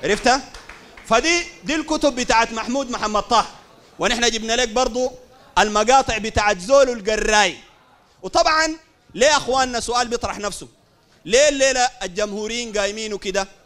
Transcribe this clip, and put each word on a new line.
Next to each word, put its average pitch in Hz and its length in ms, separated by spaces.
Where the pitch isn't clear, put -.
عرفت؟ 214 380
فدي، 320 380
دي 240 120
الكتب 302 400
بتاعت 233 380
محمود 240 360
محمد 214 340
طه، 214 220
ونحن 233 300
جبنا 226 240
لك 240 160
برضو 247 420
المقاطع 214 580
بتاعت 208 420
زول 254 300
القراي. 214 680
وطبعًا 320 540
ليه 285 220
أخواننا 254 420
سؤال 240 280
بيطرح 220 320
نفسه، 202 280
ليه 262 240
الليلة 269 400
الجمهوريين 214 720
قايمين 208 360
وكده؟ 196 340